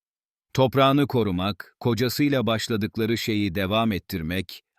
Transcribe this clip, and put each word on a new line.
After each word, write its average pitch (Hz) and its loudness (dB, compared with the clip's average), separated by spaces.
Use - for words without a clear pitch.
Toprağını 135 4
korumak, 101 -2
kocasıyla 127 0
başladıkları 110 -2
şeyi 104 -2
devam 107 0
ettirmek 87 -6